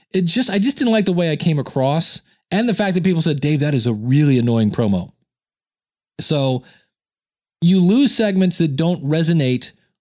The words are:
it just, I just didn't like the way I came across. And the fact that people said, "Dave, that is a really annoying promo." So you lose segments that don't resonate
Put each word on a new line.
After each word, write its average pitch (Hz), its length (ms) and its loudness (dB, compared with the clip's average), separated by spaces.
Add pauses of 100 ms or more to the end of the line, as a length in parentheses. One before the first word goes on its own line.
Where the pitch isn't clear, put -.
(120)
it 190 140 0
just, 214 240 -4
I 196 80 -2
just 233 180 0
didn't 240 160 0
like 214 140 0
the 185 80 0
way 170 180 0
I 151 40 -2
came 151 220 -2
across. 139 640 -2 (300)
And 226 180 0
the 214 60 0
fact 190 200 -2
that 175 100 -2
people 170 180 0
said, 151 180 -2
"Dave, 147 200 0
that 147 120 0
is 120 140 -2
a 117 80 0
really 131 440 2
annoying 113 320 2
promo." 98 420 -2 (1080)
So 135 420 -2 (1000)
you 185 180 4
lose 226 340 2
segments 190 440 0
that 151 180 0
don't 165 260 -2
resonate 151 720 0 (280)